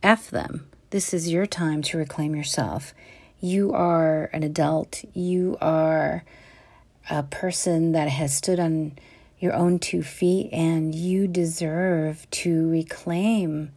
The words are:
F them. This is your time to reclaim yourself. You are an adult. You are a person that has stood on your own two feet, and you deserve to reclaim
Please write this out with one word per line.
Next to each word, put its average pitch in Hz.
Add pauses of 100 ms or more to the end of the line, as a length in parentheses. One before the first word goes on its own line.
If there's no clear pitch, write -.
F 214
them. - (220)
This 196
is 170
your 180
time 156
to 156
reclaim 151
yourself. 135 (460)
You 196
are 165
an 160
adult. 156 (100)
You 180
are 160 (840)
a 151
person 165
that 151
has 143
stood 180
on 160 (460)
your -
own 175
two 170
feet, 185
and 160
you 185
deserve 165
to 165
reclaim 165